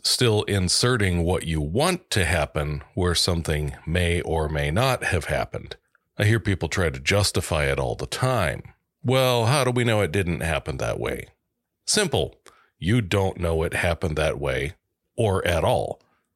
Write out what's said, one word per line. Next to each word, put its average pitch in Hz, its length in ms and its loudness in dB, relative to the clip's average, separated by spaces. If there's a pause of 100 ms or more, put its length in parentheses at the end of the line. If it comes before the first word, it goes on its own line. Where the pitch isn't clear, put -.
still 110 400 2
inserting 95 800 0
what 85 240 0
you 80 120 0
want 123 520 -2
to 95 120 2
happen 76 600 -2 (100)
where 90 220 0
something 78 600 -2 (120)
may 87 340 0
or 78 260 -2
may 73 220 -2
not 123 360 0
have 85 200 0
happened. - 500 -6 (440)
I 107 60 2
hear 110 140 2
people 85 300 -2
try 87 220 0
to 65 80 -8
justify 85 680 0
it 69 140 0
all 62 160 -4
the - 100 -6
time. 110 560 -2 (420)
"Well, 123 440 4
how 139 160 4
do 123 80 2
we 120 120 2
know 110 180 4
it 85 100 0
didn't 85 300 0
happen 71 360 -2
that - 220 -4
way?" - 300 -6 (580)
Simple. 175 480 0 (420)
You 113 240 2
don't 95 380 0
know 82 240 0
it 80 100 -4
happened 85 440 0
that 76 220 0
way 69 360 -4 (420)
or 98 300 0
at 85 160 2
all. - 360 0 (360)